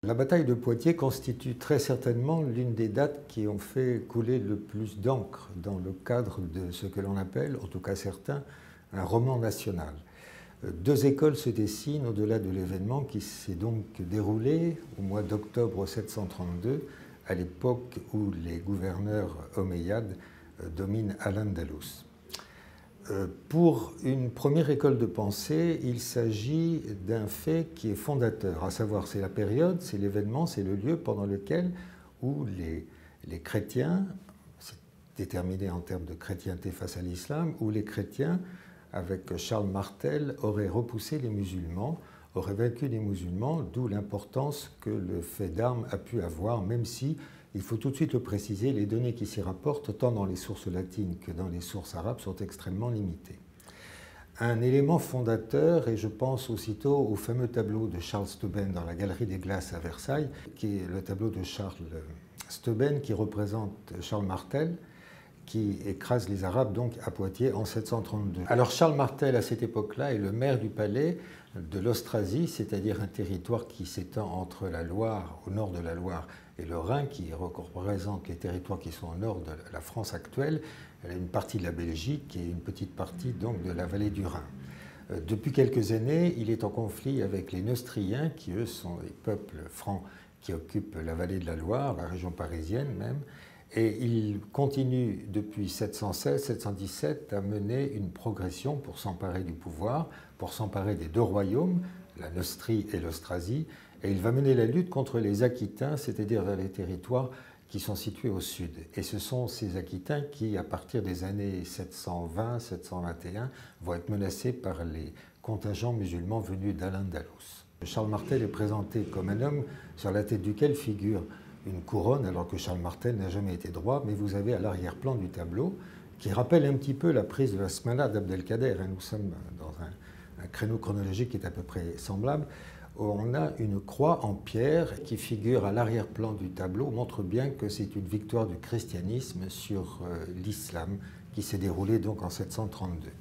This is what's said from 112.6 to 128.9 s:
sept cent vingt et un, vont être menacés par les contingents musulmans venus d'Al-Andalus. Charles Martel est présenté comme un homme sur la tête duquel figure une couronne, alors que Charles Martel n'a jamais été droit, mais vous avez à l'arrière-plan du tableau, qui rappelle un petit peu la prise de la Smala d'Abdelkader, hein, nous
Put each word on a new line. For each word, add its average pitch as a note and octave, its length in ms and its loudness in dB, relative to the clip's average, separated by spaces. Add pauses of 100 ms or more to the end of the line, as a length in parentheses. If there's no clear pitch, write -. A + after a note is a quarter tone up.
sept F#2 240 -8
cent F2+ 160 -6
vingt E2+ 240 -4
et F2 120 -8
un, B2+ 140 -4 (320)
vont E2+ 120 -2
être F2 160 -6
menacés G2+ 420 0
par F2 320 -4
les D#2 280 -6 (300)
contingents G#2+ 520 -2
musulmans F#2 460 0
venus F#2+ 360 -2
d'Al-Andalus. F#2 880 -6 (180)
Charles A2 260 0
Martel A2+ 340 2
est G#2 60 2
présenté G#2+ 540 0
comme F#2+ 280 -2
un G#2+ 100 2
homme C#3+ 240 2 (320)
sur G2 160 0
la G#2 100 4
tête G#2 200 2
duquel G#2+ 320 4
figure G2+ 500 0 (420)
une F#2 140 -4
couronne, G#2+ 460 4
alors F2+ 200 0
que G2 120 -4
Charles F2+ 200 -2
Martel G2 380 -2
n'a F#2+ 140 -2
jamais G2 240 0
été F2 160 -6
droit, G2+ 360 0
mais G#2 80 2
vous G2+ 220 0
avez G2+ 180 2
à F#2 60 0
l'arrière-plan F#2+ 560 -2
du F#2 120 -2
tableau, F#2 480 -2 (440)
qui G#2 100 -2
rappelle B2 360 8
un C#3+ 80 6
petit C3 200 2
peu E3+ 160 4
la A#2 140 6
prise B2 300 2
de G2 40 0
la F#2+ 120 0
Smala B2 380 2
d'Abdelkader, G2+ 720 2
hein, F#2 100 -2
nous F#2+ 120 -4